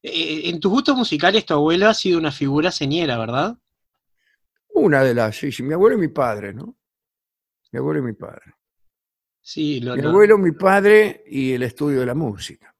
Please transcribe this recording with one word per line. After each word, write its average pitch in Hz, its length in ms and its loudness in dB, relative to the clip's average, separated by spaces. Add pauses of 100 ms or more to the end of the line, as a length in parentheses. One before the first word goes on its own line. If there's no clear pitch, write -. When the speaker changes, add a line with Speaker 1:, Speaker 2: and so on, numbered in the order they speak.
Speaker 1:
Eh, 160 420 -6
en 170 160 -6
tus 185 100 0
gustos 269 260 0
musicales, 202 500 0
tu 165 80 0
abuelo 165 340 4
ha 220 60 4
sido 180 240 0
una 156 120 -2
figura 147 400 -2
señera, 147 480 -2
¿verdad? 135 380 -4 (1120)
Speaker 2:
Una 160 340 4
de 127 120 2
las, 110 200 0
sí, - 160 -8
sí, 117 120 -10
mi 139 100 -6
abuelo 214 240 2
y 208 40 -2
mi 160 80 -2
padre, 107 440 -4
¿no? 160 240 -16 (960)
Mi 131 60 -8
abuelo 147 220 -4
y - 20 -6
mi 120 120 -8
padre. - 400 -20 (840)
Speaker 1:
Sí, 147 400 -6
lo, 123 140 -6
Speaker 2:
Mi 135 80 -2
Speaker 1:
lo 151 80 0
Speaker 2:
abuelo, 208 280 6
mi 180 120 2
padre 202 760 4
y 135 260 -4
el 127 100 -2
estudio 135 380 -2
de 127 60 -2
la 123 80 -4
música. 120 640 -8